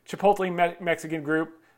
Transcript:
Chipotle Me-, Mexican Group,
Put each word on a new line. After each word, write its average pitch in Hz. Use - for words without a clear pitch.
Chipotle 196
Me-, 175
Mexican 165
Group, 160